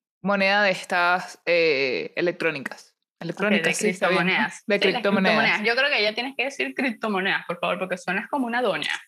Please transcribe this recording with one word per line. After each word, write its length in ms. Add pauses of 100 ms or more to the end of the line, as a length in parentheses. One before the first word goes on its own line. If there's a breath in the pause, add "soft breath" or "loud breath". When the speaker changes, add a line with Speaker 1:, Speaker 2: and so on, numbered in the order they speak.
(220)
Speaker 1:
moneda 420
de 80
estas, 720
eh, 720
electrónicas. 760
Speaker 2:
Ok, 320
Speaker 1:
Electrónicas, 420
Speaker 2:
de 80
Speaker 1:
sí, 160
está 200
bien, 100
¿no? 60
Speaker 2:
criptomonedas. 420
Speaker 1:
De 80
Speaker 2:
Sí, 80
las 100
Speaker 1:
criptomonedas. 420
Speaker 2:
criptomonedas. 320
Yo 80
creo 220
que 60
ya 100
tienes 240
que 60
decir 320
criptomonedas, 720
por 120
favor, 200
porque 180
suenas 320
como 160
una 160
doña 300 (160)